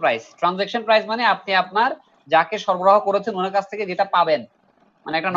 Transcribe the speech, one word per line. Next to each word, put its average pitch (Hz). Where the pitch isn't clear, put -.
price। 120
transaction 185
price 220
মানে 233
আপনি -
আপনার 214
যাকে 170
সরবরাহ 190
করেছেন 196
ওনার 190
কাছ 196
থেকে 208
যেটা 180
পাবেন, 156
মানে, 151
একটা 185